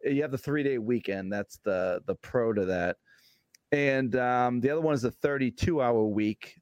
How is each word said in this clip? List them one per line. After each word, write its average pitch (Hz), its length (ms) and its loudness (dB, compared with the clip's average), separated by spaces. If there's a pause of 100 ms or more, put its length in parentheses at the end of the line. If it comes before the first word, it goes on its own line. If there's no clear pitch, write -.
you 139 180 0
have 151 80 -4
the 131 80 -4
three-day 139 400 -2
weekend. 98 540 -4
That's 104 260 -8
the, 90 480 -2
the 92 80 -2
pro 117 380 -2
to 101 140 0
that. 90 320 -2 (760)
And, 135 440 2
um, 123 440 2
the 135 100 2
other 156 120 -2
one 156 120 2
is 117 80 0
the 120 80 0
thirty-two-hour 131 960 2
week. 107 560 -2